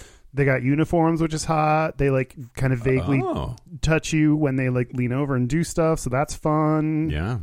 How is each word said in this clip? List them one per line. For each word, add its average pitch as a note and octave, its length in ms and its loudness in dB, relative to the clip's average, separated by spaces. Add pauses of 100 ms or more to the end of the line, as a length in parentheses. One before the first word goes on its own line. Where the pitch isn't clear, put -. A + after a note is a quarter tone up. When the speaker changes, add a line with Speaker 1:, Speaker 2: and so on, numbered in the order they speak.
(340)
Speaker 1:
they C#3 120 2
got C3 160 2
uniforms, D#3+ 600 2
which D#3 120 -2
is D3+ 100 -6
hot. D#3 540 0
They, C#3 120 2
like, C3 240 0 (200)
kind C3 180 0
of B2+ 80 0
vaguely C3 420 0
Speaker 2:
Oh. B2+ 320 -4 (280)
Speaker 1:
touch D#3 320 0
you D3+ 200 4
when D3 220 0
they, C3 140 0
like, B2 240 -2
lean B2 180 -2
over C3+ 240 -2
and B2 100 0
do D#3 160 0
stuff. D#3+ 380 0
So - 80 -6
that's C3 260 -2
fun. D#3 760 0
Speaker 2:
Yeah. G2 320 -4